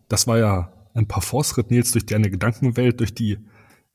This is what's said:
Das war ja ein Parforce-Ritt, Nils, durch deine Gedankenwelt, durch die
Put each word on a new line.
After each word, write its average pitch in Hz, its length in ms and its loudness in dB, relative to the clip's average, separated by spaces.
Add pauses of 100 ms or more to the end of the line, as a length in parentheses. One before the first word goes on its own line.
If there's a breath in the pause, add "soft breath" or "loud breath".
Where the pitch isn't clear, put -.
Das - 180 0
war 113 120 2
ja 98 340 0 (220)
ein 107 140 0
Parforce-Ritt, - 640 -2
Nils, 120 220 2
durch 107 140 0
deine 107 240 0
Gedankenwelt, 120 680 0
durch 113 140 -2
die 104 240 -2 (560 soft breath)